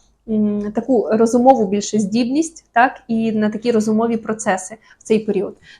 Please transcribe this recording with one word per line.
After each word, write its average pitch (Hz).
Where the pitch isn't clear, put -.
м, 208
таку 233
розумову 233
більше 202
здібність, 240
так, 254
і 226
на 214
такі 220
розумові 220
процеси 214
в -
цей 220
період. 202